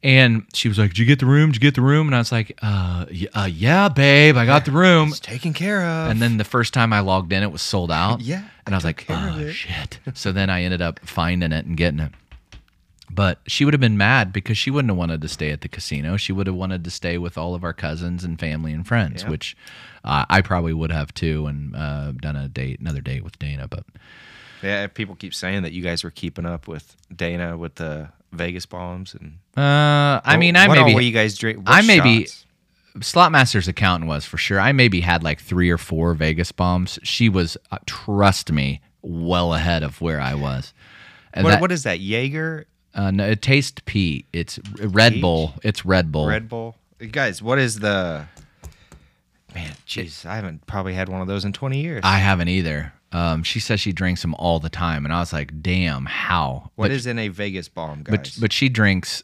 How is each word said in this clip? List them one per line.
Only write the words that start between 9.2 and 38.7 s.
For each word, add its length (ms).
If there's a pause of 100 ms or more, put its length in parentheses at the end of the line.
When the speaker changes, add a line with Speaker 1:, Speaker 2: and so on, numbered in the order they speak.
Speaker 2:
of 60
Speaker 1:
"Oh, 60
Speaker 2:
it. 120
Speaker 1:
shit." 460 (160)
So 160
then 180
I 140
ended 180
up 220
finding 480
it 160
and 100
getting 220
it. 140 (1000)
But 320
she 180
would 120
have 60
been 160
mad 360
because 240
she 140
wouldn't 180
have 80
wanted 240
to 60
stay 240
at 100
the 60
casino. 500
She 160
would 140
have 80
wanted 300
to 40
stay 300
with 180
all 160
of 100
our 100
cousins 500
and 160
family 340
and 140
friends, 340
Speaker 2:
Yeah. 80
Speaker 1:
which, 260 (500)
uh, 240
I 120
probably 320
would 200
have 200
too, 320
and, 300
uh, 380
done 240
a 100
date, 320
another 220
date 240
with 120
Dana. 300
But 160 (800)
Speaker 2:
Yeah, 240
people 280
keep 200
saying 280
that 100
you 100
guys 220
were 40
keeping 360
up 240
with 260 (200)
Dana 420
with 180
the 340 (220)
Vegas 340
bombs 480
and 260 (180)
Speaker 1:
Uh, 40
I 680
Speaker 2:
What, 120
Speaker 1:
mean, 160
I 140
Speaker 2:
what 80
Speaker 1:
maybe 140
Speaker 2:
all 40
were 60
you 100
guys 260
drink? 200
What 100
Speaker 1:
I 140
maybe 400
Speaker 2:
shots? 240 (560)
Speaker 1:
Slot 320
Master's 340
accountant 400
was 160
for 140
sure. 240
I 100
maybe 300
had, 200
like, 200
three 280
or 80
four 360
Vegas 400
bombs. 500
She 240
was, 300 (160)
uh, 120
trust 680
me, 260 (220)